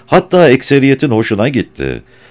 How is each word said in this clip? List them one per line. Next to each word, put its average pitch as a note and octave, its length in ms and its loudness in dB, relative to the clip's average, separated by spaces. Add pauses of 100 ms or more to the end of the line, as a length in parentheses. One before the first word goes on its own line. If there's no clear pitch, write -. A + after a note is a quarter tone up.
Hatta F3 440 2
ekseriyetin C#3 640 0
hoşuna A2+ 380 -2
gitti. C2+ 520 -6 (300)